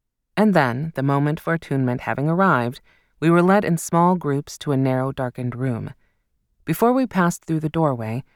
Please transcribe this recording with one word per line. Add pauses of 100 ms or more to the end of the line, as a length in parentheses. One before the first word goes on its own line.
(380)
And
then,
the
moment
for
attunement
having
arrived, (400)
we
were
led
in
small
groups
to
a
narrow,
darkened
room. (720)
Before
we
passed
through
the
doorway, (120)